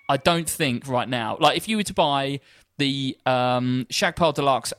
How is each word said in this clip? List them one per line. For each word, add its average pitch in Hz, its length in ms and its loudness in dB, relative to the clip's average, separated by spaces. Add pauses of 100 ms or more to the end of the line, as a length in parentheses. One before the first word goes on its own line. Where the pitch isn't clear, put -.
I 139 100 2
don't 170 320 0
think 139 380 -2
right 123 220 -2
now, 113 300 -4
like, 151 180 4
if 165 100 -6
you 220 80 -2
were 208 80 -2
to - 100 -6
buy 139 460 0 (380)
the, 135 480 -2
um, 127 640 2
Shagpile 170 440 0
Deluxe 139 460 0